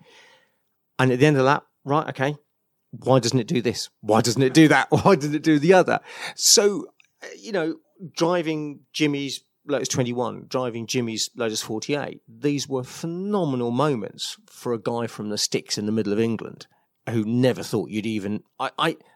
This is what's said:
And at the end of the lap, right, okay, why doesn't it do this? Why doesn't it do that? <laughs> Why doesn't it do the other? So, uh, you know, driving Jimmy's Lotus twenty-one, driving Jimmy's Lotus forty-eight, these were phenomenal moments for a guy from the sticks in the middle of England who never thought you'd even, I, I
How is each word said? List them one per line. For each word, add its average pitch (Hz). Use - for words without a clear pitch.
And 131
at 123
the 143
end 151
of 131
the 131
lap, 143
right, 143
okay, 135
why 131
doesn't 127
it 110
do 131
this? -
Why 107
doesn't 120
it 131
do 160
that? 139
<laughs> -
Why 196
doesn't 147
it 151
do 156
the 165
other? 135
So, 202
uh, 220
you 202
know, 165
driving 160
Jimmy's 143
Lotus 123
twenty-one, 120
driving 117
Jimmy's 113
Lotus 110
forty-eight, 113
these 135
were 127
phenomenal 170
moments 127
for -
a 117
guy 117
from 107
the 104
sticks -
in 104
the 107
middle 101
of 104
England -
who 113
never 117
thought 90
you'd 104
even, 104
I, 131
I 156